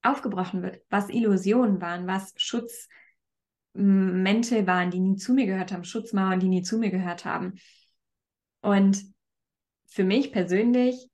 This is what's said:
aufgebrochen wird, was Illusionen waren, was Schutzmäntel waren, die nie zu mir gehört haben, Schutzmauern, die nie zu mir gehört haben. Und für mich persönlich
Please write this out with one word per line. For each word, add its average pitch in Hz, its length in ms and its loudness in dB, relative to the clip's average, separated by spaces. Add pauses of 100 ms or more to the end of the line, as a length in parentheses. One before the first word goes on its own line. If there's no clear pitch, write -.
aufgebrochen 190 600 -2
wird, 180 280 -10
was 202 200 -2
Illusionen 202 720 2
waren, 175 260 -8
was 196 300 -4
Schutzmäntel - 500 -6 (1800)
waren, 180 240 0
die 180 80 -4
nie 190 160 2
zu 220 180 -2
mir 262 140 2
gehört 190 240 -4
haben, 175 120 -8
Schutzmauern, 190 560 -2
die 185 80 2
nie 185 140 2
zu 220 160 -4
mir 214 140 0
gehört 180 340 -6
haben. 185 300 -6 (1040)
Und 196 420 4 (840)
für - 160 -2
mich 226 280 2
persönlich 240 840 0